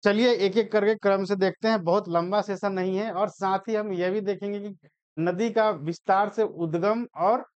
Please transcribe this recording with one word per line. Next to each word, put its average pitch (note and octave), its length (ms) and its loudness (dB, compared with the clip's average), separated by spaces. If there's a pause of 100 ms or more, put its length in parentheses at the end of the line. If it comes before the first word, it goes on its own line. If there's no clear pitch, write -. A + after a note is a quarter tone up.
चलिए A3+ 320 4
एक F#3+ 220 0
एक A3 160 0
करके G#3 220 4
क्रम G3 300 2
से G3 120 -2
देखते F#3+ 320 0
हैं, G#3+ 160 0
बहुत F3+ 240 2
लंबा F3 320 0
सेशन G3 320 -4
नहीं F#3 240 -2
है। G#3 160 -4
और F#3+ 160 -2
साथ F#3+ 300 -2
ही A3 160 -4
हम G#3+ 180 -2
यह F3+ 180 0
भी G#3+ 100 -2
देखेंगे G3+ 500 -6
कि - 180 -20 (300)
नदी F3+ 320 0
का G#3+ 200 2
विस्तार F#3+ 580 0
से A3 140 -2
उद्गम F#3+ 640 -2 (100)
और A3 300 0 (100)